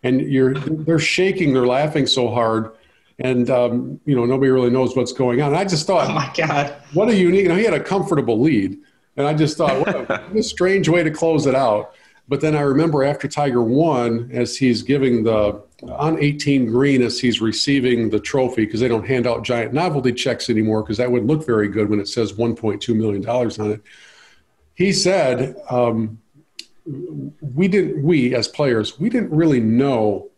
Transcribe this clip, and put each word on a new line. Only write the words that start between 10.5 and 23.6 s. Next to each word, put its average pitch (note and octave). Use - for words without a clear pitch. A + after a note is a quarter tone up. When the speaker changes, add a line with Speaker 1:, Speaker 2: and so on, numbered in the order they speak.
Speaker 1:
way E3+
to D#3
close D#3
it C3+
out." A2
But C#3+
then D#3
I D3
remember C#3+
after C#3+
Tiger C3+
won, A#2+
as A#2+
he's B2
giving C3
the, G#2
on D#3
eighteen C#3+
green, B2+
as A2+
he's A#2
receiving A#2+
the G#2+
trophy, B2
'cause G#2+
they B2+
don't A2+
hand B2
out A#2+
giant A#2
novelty D3
checks A#2+
anymore, A2
'cause G#2+
that B2
wouldn't A#2+
look D#3
very G#2+
good G2+
when G#2+
it G2+
says G#2+
one A2+
point G#2+
two A#2
million G#2+
dollars A#2